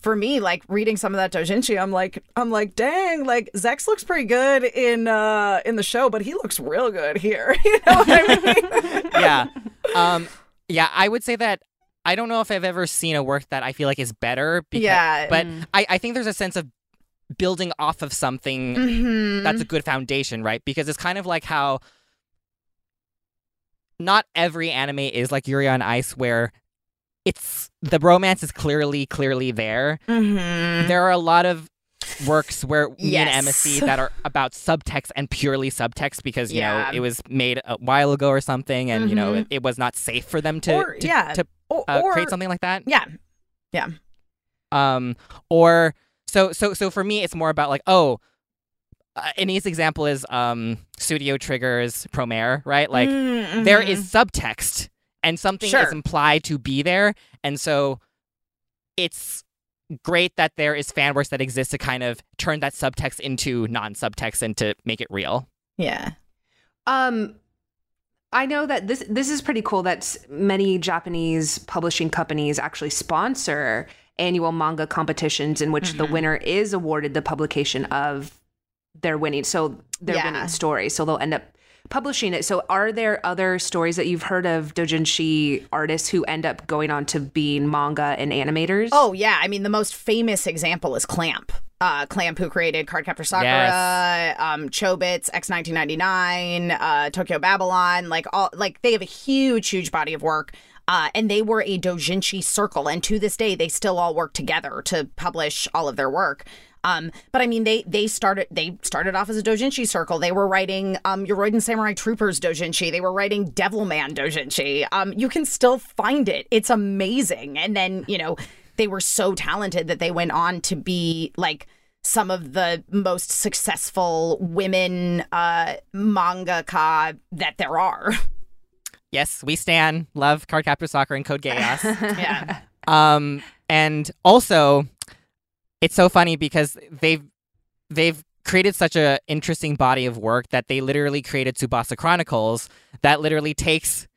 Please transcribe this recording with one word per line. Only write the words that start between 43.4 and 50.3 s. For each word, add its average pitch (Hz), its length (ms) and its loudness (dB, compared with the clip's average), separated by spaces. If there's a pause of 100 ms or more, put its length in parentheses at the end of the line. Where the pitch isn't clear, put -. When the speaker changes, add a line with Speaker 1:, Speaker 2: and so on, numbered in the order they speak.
Speaker 1:
Yeah. 170 180 -2 (840)
Speaker 2:
Um, 131 440 0 (340)
or, 165 460 6 (320)
so, 190 240 4
so, 202 220 0
so 190 180 -2
for 196 120 -2
me, 202 200 -2
it's 170 120 -4
more 160 140 0
about, 147 200 0
like, 139 180 -2
oh, 170 320 6 (960)
uh, - 220 -6
Anis's 190 280 0
example 160 400 0
is, 139 240 0
um, 117 480 -2 (220)